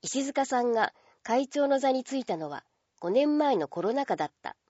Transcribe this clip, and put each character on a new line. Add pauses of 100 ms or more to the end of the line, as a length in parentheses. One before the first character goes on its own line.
石
塚
さ
ん
が (300)
会
長
の
座
に
就
い
た
の
は、 (360)
五
年
前
の
コ
ロ
ナ
禍
だ
っ (100)
た。 (140)